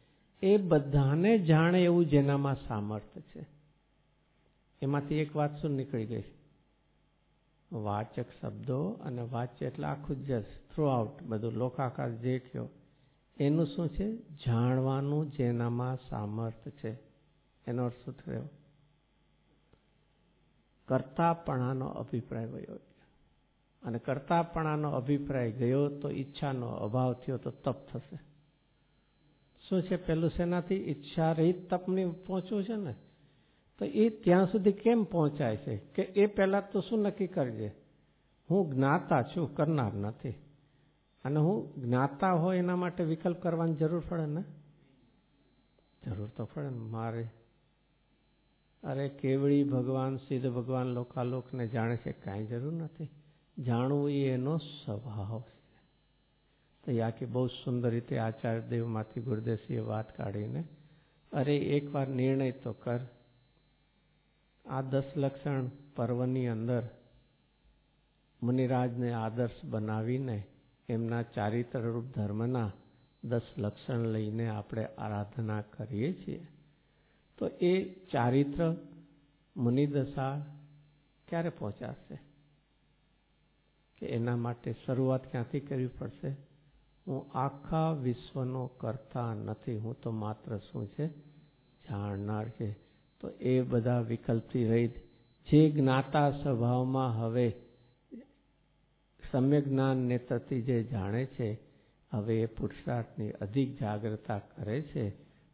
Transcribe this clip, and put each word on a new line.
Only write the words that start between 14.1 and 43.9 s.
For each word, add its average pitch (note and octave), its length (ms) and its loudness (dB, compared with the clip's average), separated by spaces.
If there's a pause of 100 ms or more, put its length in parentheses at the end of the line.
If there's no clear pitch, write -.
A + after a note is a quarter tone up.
જાણવાનું C3+ 1120 0
જેનામાં A#2+ 680 0 (120)
સામર્થ્ય A2+ 640 -6
છે. A#2 260 -10 (680)
એનો B2 160 0
અર્થ A#2+ 120 -2 (100)
શું C3 80 -10
થયો? B2 360 -8 (2500)
કર્તાપણાનો C3+ 1000 0
અભિપ્રાય A#2 580 -6
વયો - 200 -10
ગયો. - 140 -14 (1040)
અને A#2 160 -4
કર્તાપણાનો D#3 920 0
અભિપ્રાય C#3 600 0
ગયો C3 380 2
તો C#3+ 200 -6
ઈચ્છાનો C3+ 580 -4
અભાવ A#2+ 460 0
થયો B2+ 240 -4
તો B2 140 -6
તપ - 360 -6
થશે. - 320 -12 (1500)
શું F#3 140 2
છે F#3 120 -2
પેલું? E3 340 0
શેનાથી? F3 460 0
ઈચ્છા E3 560 0
રહિત E3+ 420 2
તપની F#3 380 0
પહોંચવું F#3 520 -4
છે A3+ 120 -4
ને. F#3 200 -4 (840)
તો G3+ 60 -2
એ A3 240 6
ત્યાં F#3 420 6
સુધી G3+ 200 6
કેમ A3+ 320 4
પહોંચાય D3 540 2
છે? A2 200 -4
કે - 240 -2
એ G3 240 4
પહેલા G3 360 4
તો G3 200 -2
શું A3+ 180 0
નક્કી G3+ 280 0
કરજે, A2+ 480 -2 (720)
હું E3+ 240 4
જ્ઞાતા C#3 480 4
છું, D3+ 340 -2
કરનાર C#3+ 380 2
નથી. G#2 360 -4 (960)
અને C#3+ 140 2
હું F3+ 420 2
જ્ઞાતા C#3 520 2
હોય F3+ 240 4
એના F3+ 180 2
માટે F3+ 280 0
વિકલ્પ E3 380 0
કરવાની E3 320 2
જરૂર D#3+ 360 2